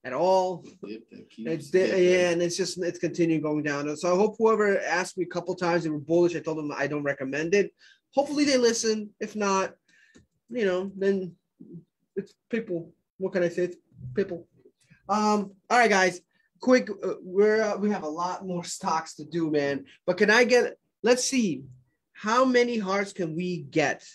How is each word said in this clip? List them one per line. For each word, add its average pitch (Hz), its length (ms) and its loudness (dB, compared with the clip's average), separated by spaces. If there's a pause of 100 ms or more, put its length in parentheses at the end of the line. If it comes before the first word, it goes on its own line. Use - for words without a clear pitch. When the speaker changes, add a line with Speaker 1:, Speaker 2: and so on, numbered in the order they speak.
Speaker 1:
at 127 100 -8
all. 185 520 0 (180)
Speaker 2:
Yep, 107 160 -12 (120)
that 104 180 -20
keeps - 220 -8
Speaker 1:
It's 156 180 -6
di-, 185 160 2
Speaker 2:
dipping. 190 180 2
Speaker 1:
yeah, 180 280 4
and 170 100 0
it's 175 160 -2
just, 180 260 -4
it's 160 160 -4
continuing 165 420 0
going 151 220 -2
down. 147 340 -4
So 175 140 0
I 180 60 4
hope 208 220 2
whoever 214 400 4
asked 175 380 -2
me 175 80 -2
a - 20 -14
couple 175 280 -4
times, 175 280 0
they 160 80 -2
were 147 80 -4
bullish. 170 360 2
I 156 40 -4
told 156 180 -6
them 147 180 -8
I 143 120 -2
don't 147 160 -4
recommend 143 500 -2
it. 202 180 2 (440)
Hopefully 285 300 0
they 269 120 4
listen. 220 640 0
If 208 160 -10
not, 196 400 0 (720)
you 233 160 -2
know, 185 320 0
then 190 360 -2 (800)
it's 196 180 -8 (160)
people. 185 420 -6 (280)
What 190 140 -4
can 180 100 2
I 170 60 2
say? 180 160 -2
It's 180 120 -10 (380)
people. 175 320 -6 (600)
Um, 208 460 0 (160)
all 226 80 4
right, 233 120 6
guys. 185 300 2 (400)
Quick, 247 300 4
uh, 190 320 -6
we're, 208 400 2
uh, 208 160 -2
we 208 140 0
have 185 100 -4
a 156 80 -6
lot 175 380 -6
more 175 160 -6
stocks 165 540 -4
to 151 80 -14
do, 160 260 -2
man. 143 340 0 (220)
But 180 100 0
can 208 140 4
I 240 120 6
get, - 320 2 (280)
let's 247 200 2
see, 180 420 -2 (480)
how 233 320 2
many 240 340 2
hearts 196 340 -2
can 165 220 -6
we 180 240 -4 (100)
get? 143 340 0 (100)